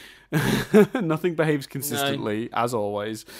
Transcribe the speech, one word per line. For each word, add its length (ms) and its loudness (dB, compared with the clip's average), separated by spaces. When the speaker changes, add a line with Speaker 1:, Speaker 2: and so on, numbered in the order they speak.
Speaker 1:
<laughs> 80 2
Nothing 360 0
behaves 320 0
consistently, 840 -2
Speaker 2:
No. 120 -4
Speaker 1:
as 100 0
always. 520 -4